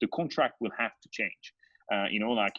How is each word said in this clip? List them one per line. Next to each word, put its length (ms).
the 60
contract 540
will 140
have 180
to 80
change. 420
Uh, 160
you 100
know, 120
like, 280